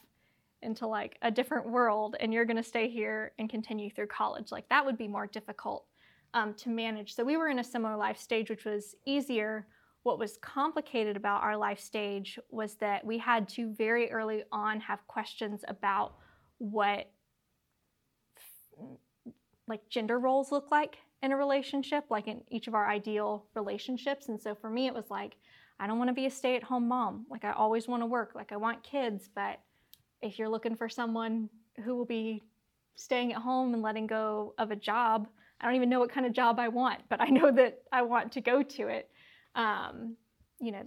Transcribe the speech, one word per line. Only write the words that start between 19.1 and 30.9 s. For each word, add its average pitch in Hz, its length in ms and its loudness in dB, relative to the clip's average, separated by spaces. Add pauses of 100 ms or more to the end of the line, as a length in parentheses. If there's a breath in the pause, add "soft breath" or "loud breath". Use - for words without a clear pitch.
like, 214 200 -8
gender 233 300 0
roles 262 320 4
look 285 220 0
like 302 260 4 (240)
in 269 100 2
a 269 40 2
relationship, 277 720 0
like, 214 180 -2
in - 200 -8
each 226 180 -4
of 226 80 -4
our 208 140 2
ideal 208 680 0
relationships. 240 720 -4
And 214 120 -6
so 208 140 -6
for 220 160 -12
me, 247 160 -2
it 254 80 -4
was 220 160 -8
like, 202 260 -8 (420 soft breath)
I 196 80 -4
don't 220 120 0
wanna 247 160 2
be 262 120 0
a 262 40 0
stay-at-home 247 580 0
mom. 226 420 -2
Like, 233 140 -10
I 208 80 -2
always 220 340 2
wanna 240 200 -2
work. 233 280 -2
Like, 214 180 -12
I 208 40 -6
want 226 260 -2
kids, 226 520 -4
but 202 260 -6 (640 soft breath)
if 214 160 -6
you're 220 100 -2
looking 226 280 -2
for 226 120 -4
someone 226 640 -2 (340)